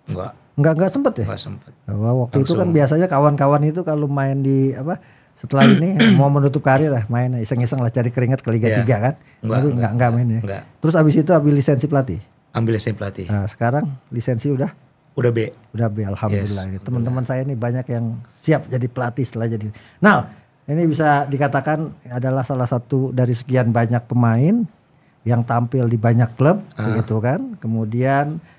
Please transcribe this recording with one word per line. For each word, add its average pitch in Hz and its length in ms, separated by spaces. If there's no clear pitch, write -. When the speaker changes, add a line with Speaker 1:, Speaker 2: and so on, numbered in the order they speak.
Speaker 1:
Enggak. 95 260
Speaker 2:
Enggak, 160 200
enggak 180 160
sempet, 277 240
ya? 117 100
Speaker 1:
Enggak 101 160
sempet. - 320
Speaker 2:
Wah, 107 280
waktu 123 200
itu 135 140
kan 170 100
Speaker 1:
Langsung. 175 140
Speaker 2:
biasanya 151 340
kawan-kawan 143 560
itu 156 160
kalau 156 260
main 139 320
di, 135 340
apa, 143 260
setelah - 320
ini 190 300
<clears throat> 226 240
mau 139 100
menutup 143 320
karir 139 300
lah, 117 160
main 123 260
iseng-iseng 120 460
lah, 120 100
cari 120 200
keringat 123 300
ke - 100
Liga 113 200
Speaker 1:
Iya. 110 100
Speaker 2:
tiga, 117 220
kan? 131 140
Speaker 1:
Enggak, 110 180
Speaker 2:
Tapi 135 120
Speaker 1:
enggak. 139 40
Speaker 2:
enggak, 117 200
enggak 120 200
main, 120 160
ya? 110 120
Speaker 1:
Enggak. 101 220
Speaker 2:
Terus 160 160
abis 156 220
itu 156 140
ambil 147 240
lisensi 143 320
pelatih? 131 340
Speaker 1:
Ambil 113 240
lisensi 107 200
pelatih. 98 320
Speaker 2:
Nah, 101 200
sekarang 120 380
lisensi 123 380
udah? 139 240
Speaker 1:
Udah 120 160
B. 113 80
Speaker 2:
Udah 113 160
B, 104 160
alhamdulillah. 101 680
Speaker 1:
Yes, 95 100
Speaker 2:
Teman-teman 123 420
Speaker 1:
alhamdulillah. 120 60
Speaker 2:
saya 131 160
ini 139 100
banyak 123 340
yang 117 160
siap 156 340
jadi 123 220
pelatih 120 340
setelah 117 260
jadi. 107 200
Nah, 170 260
ini 156 200
bisa 147 400
dikatakan 139 540
adalah 127 340
salah 127 220
satu 131 460
dari 123 220
sekian 120 380
banyak 117 340
pemain 123 600
yang 120 200
tampil 120 440
di 117 100
banyak 117 380
klub, 170 380
Speaker 1:
Ah. 110 240
Speaker 2:
gitu 113 220
kan. 208 400
Kemudian 127 800